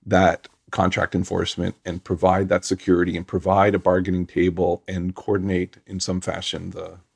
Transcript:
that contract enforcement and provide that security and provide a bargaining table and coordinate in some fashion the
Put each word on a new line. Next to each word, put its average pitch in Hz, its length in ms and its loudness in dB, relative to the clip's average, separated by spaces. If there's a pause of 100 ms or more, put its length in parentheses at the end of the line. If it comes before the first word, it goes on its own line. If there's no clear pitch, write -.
that 92 420 2 (220)
contract 92 460 -2
enforcement 90 580 -4 (100)
and 87 200 -8
provide 92 460 2
that 92 160 0
security 90 520 0
and 85 80 -8
provide 98 480 2
a 98 60 0
bargaining 92 480 0
table 87 600 0
and 92 280 -4
coordinate 95 600 -2 (100)
in 95 120 -10
some 92 220 -4
fashion - 480 -8
the 87 300 -14 (160)